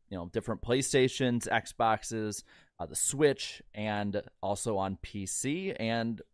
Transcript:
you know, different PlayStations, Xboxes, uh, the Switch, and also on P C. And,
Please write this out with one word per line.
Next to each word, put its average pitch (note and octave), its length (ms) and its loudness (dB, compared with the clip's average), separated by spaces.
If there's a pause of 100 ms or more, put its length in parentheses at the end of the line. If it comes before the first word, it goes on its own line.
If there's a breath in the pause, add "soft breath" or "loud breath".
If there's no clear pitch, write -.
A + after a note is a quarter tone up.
you F#2+ 80 -6
know, F2 160 -6
different A2 280 -2
PlayStations, B2+ 840 2
Xboxes, A2 960 0 (360 soft breath)
uh, F2 60 -4
the - 100 -12
Switch, - 680 2 (120)
and G#2 480 -2 (200)
also G2+ 360 0
on F#2+ 240 0
P G2+ 240 -8
C. E3+ 480 -2
And, A2+ 480 0 (120)